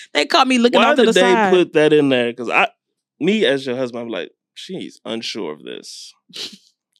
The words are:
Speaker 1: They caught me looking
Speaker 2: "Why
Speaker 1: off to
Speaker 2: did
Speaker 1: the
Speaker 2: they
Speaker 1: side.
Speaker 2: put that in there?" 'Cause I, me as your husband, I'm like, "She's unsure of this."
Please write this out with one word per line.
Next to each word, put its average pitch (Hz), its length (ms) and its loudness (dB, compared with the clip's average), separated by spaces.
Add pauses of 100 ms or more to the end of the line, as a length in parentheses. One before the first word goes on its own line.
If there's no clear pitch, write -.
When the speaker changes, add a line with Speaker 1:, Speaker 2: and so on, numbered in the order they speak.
(140)
Speaker 1:
They 147 120 0
caught 277 220 2
me 254 100 2
looking 240 220 2
Speaker 2:
"Why 240 120 4
Speaker 1:
off 302 60 2
to 262 60 4
Speaker 2:
did 226 60 4
Speaker 1:
the 202 40 2
Speaker 2:
they 185 80 4
Speaker 1:
side. 190 320 2
Speaker 2:
put 175 200 2
that 151 200 4
in 147 160 4
there?" 123 240 0
'Cause 120 160 -8
I, - 200 0 (500)
me 196 260 0
as 135 200 0
your 127 100 -6
husband, 120 280 -6
I'm 117 60 -12
like, 92 220 -10 (220)
"She's 139 520 -14
unsure 110 480 -8
of 71 100 -20
this." 58 500 -16 (880)